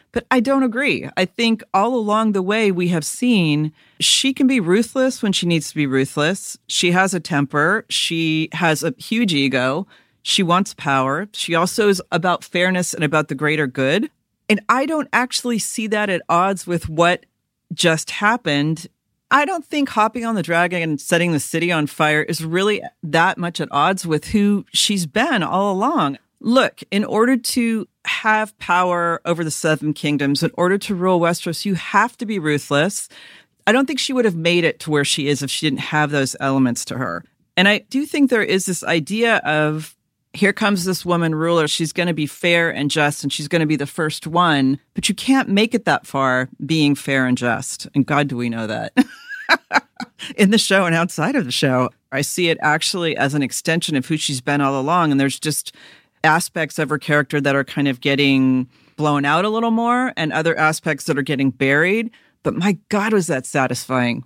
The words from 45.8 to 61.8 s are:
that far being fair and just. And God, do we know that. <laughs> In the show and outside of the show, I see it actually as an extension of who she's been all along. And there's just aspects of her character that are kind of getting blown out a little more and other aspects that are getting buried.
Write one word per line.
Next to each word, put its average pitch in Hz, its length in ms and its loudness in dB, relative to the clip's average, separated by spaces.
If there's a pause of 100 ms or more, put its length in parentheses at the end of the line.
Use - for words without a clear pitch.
that 143 200 0
far 127 440 0 (160)
being 147 300 2
fair 135 300 0
and 123 120 2
just. - 580 -4
And 139 100 2
God, 147 220 2
do 131 100 -6
we 120 120 -4
know 113 180 -6
that. 110 260 -6 (720)
<laughs> - 720 -8
In 202 160 4
the 226 60 6
show 196 280 2
and 165 100 2
outside 170 400 -2
of 208 100 0
the 123 60 -6
show, 127 380 2 (220)
I 135 100 -2
see 170 280 0
it 160 120 0
actually 160 560 0
as 139 160 0
an 147 100 0
extension 160 520 -2
of 127 100 -2
who 160 120 -2
she's 135 240 -4
been 143 200 -2
all 139 180 0
along. 160 320 2
And 139 80 2
there's 139 200 0
just - 360 -6 (480)
aspects 160 560 0
of 147 100 -2
her 151 80 0
character 147 440 0
that 139 140 2
are 139 80 2
kind 143 240 -2
of 127 140 -2
getting 131 680 2 (260)
blown 147 300 0
out 160 200 2
a 214 40 0
little 226 220 0
more 240 460 0
and 160 160 -2
other 160 240 0
aspects 156 480 0
that 143 120 0
are 143 60 0
getting 135 280 0
buried. 170 600 0 (320)